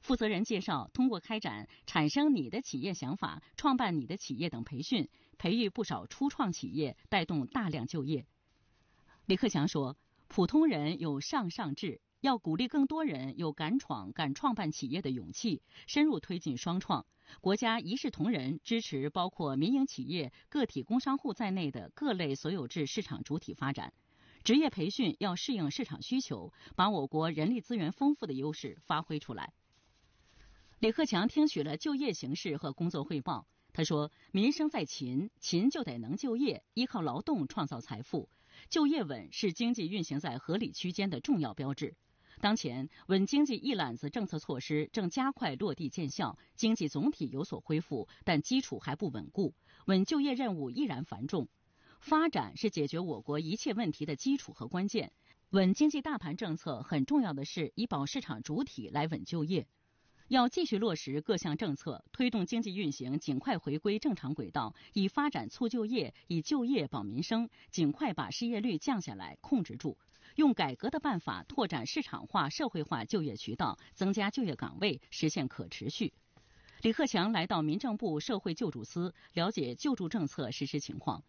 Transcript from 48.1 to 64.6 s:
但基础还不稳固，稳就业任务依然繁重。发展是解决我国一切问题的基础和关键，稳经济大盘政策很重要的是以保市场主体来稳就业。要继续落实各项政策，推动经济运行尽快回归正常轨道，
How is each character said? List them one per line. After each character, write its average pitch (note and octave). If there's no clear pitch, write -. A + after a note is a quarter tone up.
但 D#3
基 C4
础 -
还 C#3
不 F#3+
稳 F2
固， -
稳 F#3+
就 D4+
业 C#4
任 A#3
务 C#3
依 B2
然 D#3
繁 A2
重。 D#3
发 D#4
展 C#3+
是 A3+
解 D3
决 D#3+
我 E3
国 D3
一 D#3+
切 A3
问 G3+
题 -
的 D3+
基 C4+
础 -
和 -
关 F3+
键， -
稳 F#3+
经 D4+
济 D4
大 D4
盘 D#3
政 E3
策 C#3+
很 C#3+
重 C#4+
要 F#3+
的 C#3
是 D3
以 A3
保 F3
市 C4+
场 A#2
主 F3
体 A#2
来 C#3+
稳 D#3+
就 E3
业。 D#3+
要 B3
继 F4
续 A3+
落 G3+
实 C#3+
各 F#3+
项 D#3
政 D#3
策， -
推 B3+
动 G#3+
经 A#3
济 G#3
运 F#3
行 C3+
尽 C3+
快 G#3+
回 D3+
归 G3+
正 A#3+
常 C#3
轨 G#2+
道， A2+